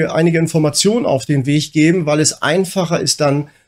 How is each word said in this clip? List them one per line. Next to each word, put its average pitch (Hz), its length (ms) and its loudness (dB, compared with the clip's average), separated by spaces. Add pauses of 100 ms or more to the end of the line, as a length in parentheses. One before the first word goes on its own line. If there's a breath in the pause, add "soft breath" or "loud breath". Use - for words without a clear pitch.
einige 165 280 2
Informationen 165 680 0
auf 131 180 0
den 139 220 -2
Weg 147 260 -2
geben, 160 360 2
weil 147 120 0
es 151 220 -2
einfacher 175 580 -2
ist, - 220 -4
dann 143 260 0 (200 soft breath)